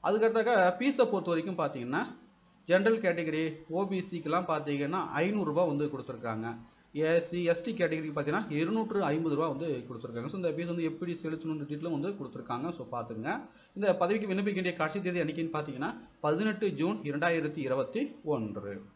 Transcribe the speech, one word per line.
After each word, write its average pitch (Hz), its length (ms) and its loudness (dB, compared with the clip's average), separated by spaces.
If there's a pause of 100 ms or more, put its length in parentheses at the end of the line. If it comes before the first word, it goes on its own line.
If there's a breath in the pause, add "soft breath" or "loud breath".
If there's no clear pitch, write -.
அதுக்கடுத்தாக 220 540 4 (160)
PISA 262 340 4
பொறுத்த 170 240 0
வரைக்கும் 170 280 -2
பாத்தீங்கன்னா 139 420 -2 (640)
General 214 340 6
category 165 380 2 (340)
ஓ 185 140 2
பி 190 80 0 (100)
சிக்கெல்லாம் 165 420 -2
பாத்தீங்கன்னா 147 500 0 (220)
ஐந்நூறு 190 280 2
ரூபாய் 165 200 2
வந்து 147 220 2
கொடுத்திருக்காங்க. 117 560 -4 (640 loud breath)
எஸ் 170 200 4
சி, 175 120 -2 (100)
எஸ் 170 140 2
டி 233 120 -2
கேட்டகரிக்கு 156 400 0
பாத்தீங்கன்னா 151 400 0
இருநூற்று 208 420 0 (120)
ஐம்பது 156 260 0
ரூபாய் 156 160 0
வந்து 160 160 -4 (200)
கொடுத்திருக்காங்க. 120 420 -8
So 196 80 -6
இந்த 170 160 0
fees 170 160 -2
வந்து 170 180 0
எப்படி 170 320 -4
செலுத்தணும்னு 156 480 -4
டீட்டெயில் 151 260 -2
வந்து 160 220 -2
கொடுத்திருக்காங்க. 123 600 -6
So 120 80 -8 (100)
பாத்துங்க. 113 320 -6 (500 loud breath)
இந்த 196 240 4
பதவிக்கு 202 300 2
விண்ணப்பிக்க 196 300 2
வேண்டிய 175 200 0
கடைசி 160 240 0
தேதி 175 180 2
என்னைக்குன்னு 156 340 -2
பாத்தீங்கன்னா 147 340 -4 (340)
பதினெட்டு 202 420 2 (140)
ஜூன் 202 180 0 (120)
இரண்டாயிரத்தி 151 560 0
இருபத்தி 135 360 0 (320)
ஒன்று. 101 380 -4 (220)